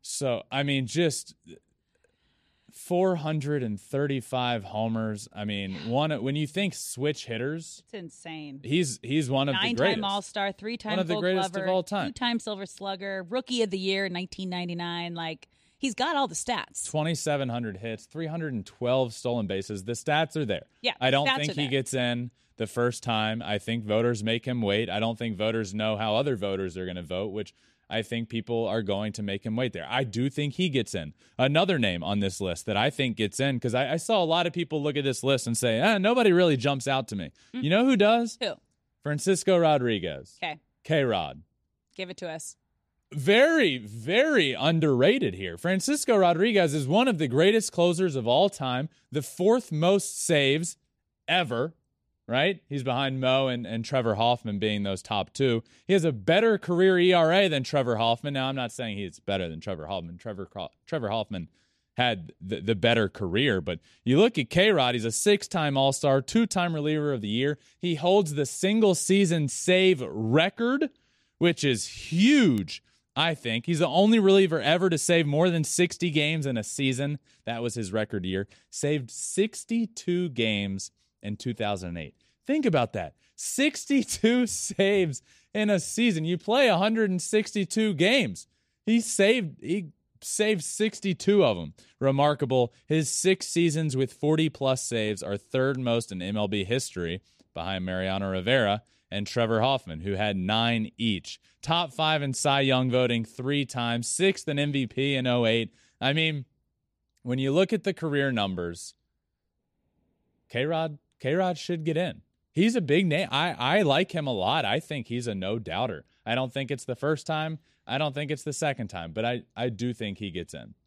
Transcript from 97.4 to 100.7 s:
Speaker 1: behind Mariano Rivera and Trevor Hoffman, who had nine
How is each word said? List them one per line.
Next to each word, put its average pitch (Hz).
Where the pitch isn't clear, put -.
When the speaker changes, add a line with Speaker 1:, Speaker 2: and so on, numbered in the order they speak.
Speaker 1:
behind 90
Mariano 95
Rivera 104
and 101
Trevor 113
Hoffman, 117
who 98
had 101
nine 110